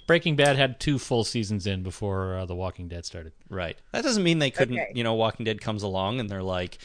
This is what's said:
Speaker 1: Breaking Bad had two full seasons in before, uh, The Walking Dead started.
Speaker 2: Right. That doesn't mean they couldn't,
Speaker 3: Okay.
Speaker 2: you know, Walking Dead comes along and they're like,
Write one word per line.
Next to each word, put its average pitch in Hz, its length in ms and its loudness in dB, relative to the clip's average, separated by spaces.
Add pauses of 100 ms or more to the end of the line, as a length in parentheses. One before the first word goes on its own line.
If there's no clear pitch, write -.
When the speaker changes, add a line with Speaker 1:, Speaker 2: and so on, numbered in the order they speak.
Speaker 1:
Breaking 165 300 4
Bad 143 200 6
had 135 240 2
two 143 200 2
full 117 240 2
seasons 104 420 -2
in 95 180 0
before, 95 540 -4
uh, 92 80 -4
The 90 100 -6
Walking 90 320 -6
Dead 85 180 -10
started. 80 280 -12 (160)
Speaker 2:
Right. 90 260 -6 (160)
That 240 120 -2
doesn't 220 200 2
mean 165 160 4
they 135 120 2
couldn't, 123 280 0
Speaker 3:
Okay. 127 140 -6
Speaker 2:
you 120 100 -2
know, 113 120 2
Walking 110 300 0
Dead 110 140 -2
comes 107 240 -4
along 98 360 -2
and 104 100 -6
they're 95 140 -6
like, 92 420 -4